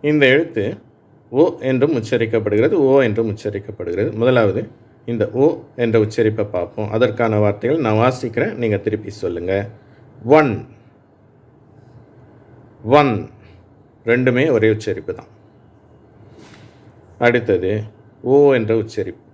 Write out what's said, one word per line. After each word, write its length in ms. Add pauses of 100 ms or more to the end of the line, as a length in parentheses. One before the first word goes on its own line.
இந்த 240
எழுத்து 380 (640)
ஓ 120 (180)
என்றும் 360
உச்சரிக்கப்படுகிறது, 840
ஓ 180
என்றும் 300
உச்சரிக்கப்படுகிறது. 800
முதலாவது 480 (460)
இந்த 260
ஓ 140 (280)
என்ற 240
உச்சரிப்பை 480
பார்ப்போம். 440
அதற்கான 480
வார்த்தைகள் 460
நான் 160
வாசிக்கிறேன், 540
நீங்க 240
திருப்பி 340
சொல்லுங்க. 400 (680)
ஒன், 320 (2250)
ஒன், 300 (920)
ரெண்டுமே 460
ஒரே 180
உச்சரிப்பு 440
தான். 180 (1900)
அடுத்தது 520 (520)
ஓ 140 (160)
என்ற 240
உச்சரிப்பு. 560